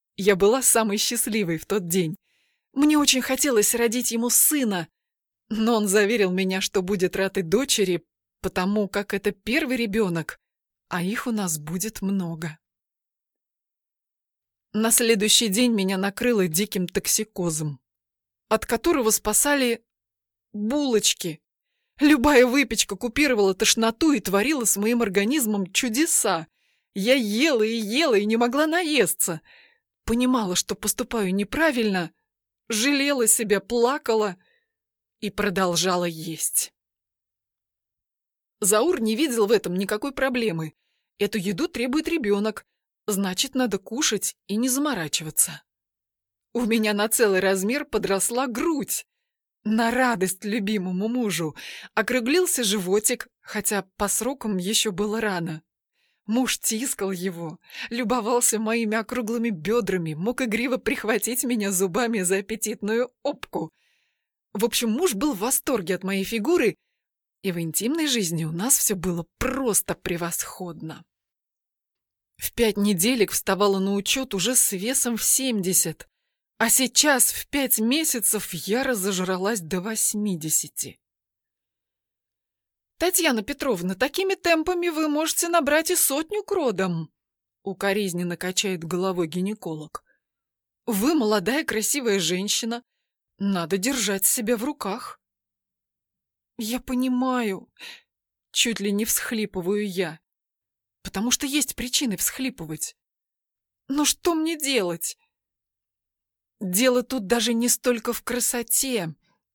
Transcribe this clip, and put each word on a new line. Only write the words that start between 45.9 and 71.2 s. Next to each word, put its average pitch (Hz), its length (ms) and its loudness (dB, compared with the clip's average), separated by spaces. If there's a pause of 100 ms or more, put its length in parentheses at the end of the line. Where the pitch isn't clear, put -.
У 240 140 -2
меня 214 300 2
на 208 140 2
целый 196 320 4
размер 196 440 2
подросла 214 640 0
грудь. 269 580 -2 (580)
На 226 280 2
радость 240 520 0
любимому 202 640 -2
мужу. 196 480 -2 (380)
Округлился 254 720 0
животик, 208 640 0 (140)
хотя 202 420 -4 (120)
по 202 120 -2
срокам 226 500 -2
ещё 208 340 0
было 208 300 -2
рано. 170 400 -4 (640)
Муж 233 320 0
тискал 220 540 -4
его, 175 480 -6 (300)
любовался 233 720 0
моими 220 380 -2
округлыми 233 540 -4
бёдрами, 180 640 -2
мог 220 260 -4
игриво 233 360 -2
прихватить 226 640 -2
меня 214 280 0
зубами 196 500 0
за 185 160 0
аппетитную 220 720 -2 (100)
обку. - 500 -6 (840)
В 214 120 -2
общем, 233 260 0
муж 294 220 2
был 262 200 0
в 185 60 -6
восторге 202 560 -2
от 180 80 -6
моей 196 200 0
фигуры, 226 520 0 (680)
и 190 80 -2
в 170 80 -4
интимной 240 480 -2
жизни 170 380 0
у 156 60 -4
нас 196 260 0
всё - 180 0
было 170 320 -4 (100)
просто 247 560 -2
превосходно. 165 1120 -8 (1300)